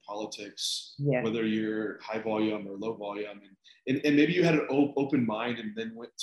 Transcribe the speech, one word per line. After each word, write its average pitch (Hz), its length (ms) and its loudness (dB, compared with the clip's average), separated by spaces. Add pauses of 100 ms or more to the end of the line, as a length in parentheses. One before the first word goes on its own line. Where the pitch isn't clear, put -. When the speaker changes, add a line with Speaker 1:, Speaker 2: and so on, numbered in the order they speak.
Speaker 1:
politics, - 920 -8
Speaker 2:
Yeah. 139 260 2
Speaker 1:
whether 113 220 0
you're 110 560 -2
high 110 180 -6
volume 107 480 -2
or 98 100 -10
low 110 160 -4
volume. 101 480 -8
And, - 140 -20 (320)
and, 131 180 0
and 147 100 6
maybe 156 180 6
you 175 100 4
had 165 120 6
an 147 140 2
o-, 143 280 4
open 135 280 2
mind 113 340 -2
and 107 160 -8
then 113 200 -8
went 117 160 -14 (120)